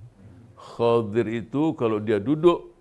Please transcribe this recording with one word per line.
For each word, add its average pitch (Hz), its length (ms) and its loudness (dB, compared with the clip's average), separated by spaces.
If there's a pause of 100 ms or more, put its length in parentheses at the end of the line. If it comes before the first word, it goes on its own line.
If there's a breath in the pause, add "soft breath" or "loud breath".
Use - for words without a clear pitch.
(560)
Khadir 117 760 0
itu 131 480 -4
kalau 110 240 -2
dia 107 160 0
duduk, 156 640 0